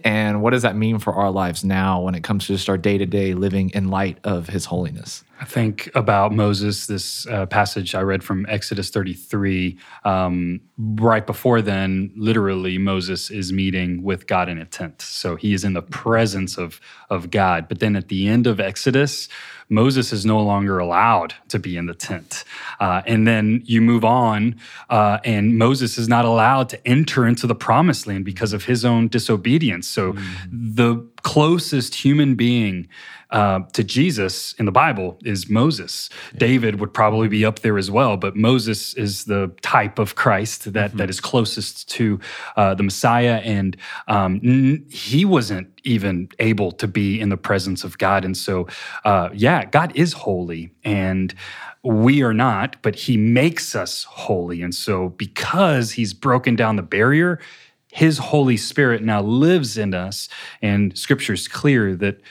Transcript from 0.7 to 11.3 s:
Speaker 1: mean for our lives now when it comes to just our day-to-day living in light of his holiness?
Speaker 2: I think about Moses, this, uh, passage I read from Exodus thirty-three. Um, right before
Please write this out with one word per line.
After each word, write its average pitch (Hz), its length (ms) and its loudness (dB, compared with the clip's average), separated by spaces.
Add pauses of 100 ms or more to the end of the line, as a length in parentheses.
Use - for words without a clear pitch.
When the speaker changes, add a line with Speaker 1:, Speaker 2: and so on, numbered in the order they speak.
Speaker 1:
mean 110 220 0
for 101 140 -4
our 98 180 0
lives 92 320 -2
now 95 380 0
when 90 140 -2
it 82 100 -8
comes 101 220 -2
to 101 80 -2
just 95 160 -2
our 95 80 0
day-to-day 98 560 0
living 95 400 0
in 95 140 -2
light 95 360 -2
of 87 240 -4
his 90 160 -6
holiness? - 600 -6 (160)
Speaker 2:
I 135 40 -14
think 113 520 -4
about 104 360 2
Moses, 104 540 0
this, - 400 -8
uh, 104 200 -4
passage 101 480 -2
I 95 80 -2
read 95 200 -2
from 98 260 -4
Exodus 101 420 -6
thirty-three. 95 840 -2 (280)
Um, 90 560 0 (180)
right 110 480 0
before 117 340 0